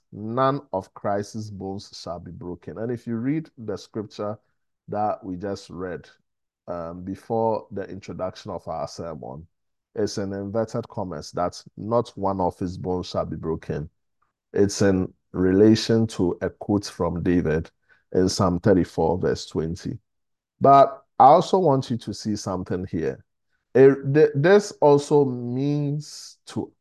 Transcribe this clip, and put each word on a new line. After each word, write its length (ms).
none 500
of 200
Christ's 560
bones 440
shall 260
be 120
broken. 460
And 140
if 160
you 80
read 420
the 200
scripture 600
that 360
we 120
just 340
read, 380
um, 360
before 680
the 180
introduction 600
of 160
our 200
sermon, 600
it's 220
in 160
inverted 560
commas 420
that 300
not 400
one 240
of 180
his 180
bones 300
shall 180
be 120
broken. 520
It's 300
in 320
relation 720
to 340
a 80
quote 360
from 380
David 460
in 160
Psalm 320
thirty-four, 560
verse 280
twenty. 520
But 420
I 60
also 340
want 300
you 80
to 160
see 240
something 480
here. 400
It, 400
th-, 220
this 440
also 460
means 1120
to 340